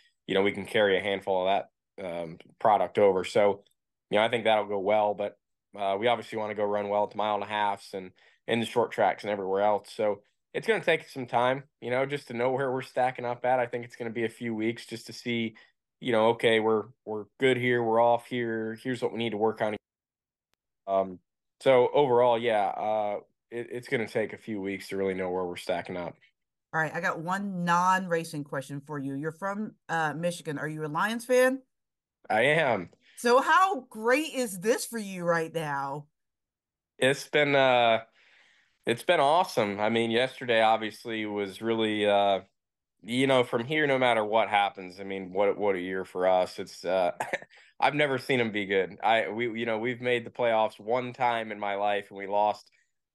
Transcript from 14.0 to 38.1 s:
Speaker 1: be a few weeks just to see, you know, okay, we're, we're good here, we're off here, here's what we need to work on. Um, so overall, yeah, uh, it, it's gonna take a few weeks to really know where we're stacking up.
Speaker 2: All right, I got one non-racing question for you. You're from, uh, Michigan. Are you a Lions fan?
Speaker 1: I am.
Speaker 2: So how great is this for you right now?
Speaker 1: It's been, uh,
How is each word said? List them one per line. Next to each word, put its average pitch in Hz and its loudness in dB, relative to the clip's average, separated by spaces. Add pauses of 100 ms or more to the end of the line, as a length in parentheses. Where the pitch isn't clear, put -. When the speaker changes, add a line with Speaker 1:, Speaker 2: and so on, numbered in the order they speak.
Speaker 1:
be 113 -4
a 110 0
few 117 -8
weeks 117 -4
just - -12
to 113 -16
see, 113 -4 (440)
you 123 -4
know, 110 6
okay, 113 4
we're, 107 2 (180)
we're 107 -8 (160)
good 131 4
here, 120 2
we're 113 4
off 120 4
here, 113 -4
here's 127 -6
what 123 -2
we 107 -8
need 117 -2
to 104 -4
work 107 0
on. 107 -2 (1120)
Um, 95 0 (420)
so 127 6
overall, 123 4
yeah, 110 2
uh, 107 -2 (300)
it, 120 -8
it's 123 -10
gonna 113 -2
take 107 -4
a 98 -12
few 107 -8
weeks 98 -6
to 98 -8
really 98 0
know 92 -4
where 92 -2
we're 87 -8
stacking 90 -6
up. 85 -10 (580)
Speaker 2:
All 160 0
right, 147 -4
I 160 -6
got 175 -4
one 185 -6
non-racing 175 0
question 143 -8
for 147 -10
you. 139 -6
You're 156 -6
from, 202 -8 (120)
uh, 156 -2
Michigan. 170 -6
Are 147 -6
you 156 -8
a - -6
Lions 202 -4
fan? 254 4 (680)
Speaker 1:
I 107 2
am. 131 2 (280)
Speaker 2:
So 240 4
how 339 4
great 254 -2
is 220 -4
this 226 0
for 226 -8
you 190 -8
right 165 0
now? 147 -6 (880)
Speaker 1:
It's 135 0
been, 147 2
uh, 123 6 (840)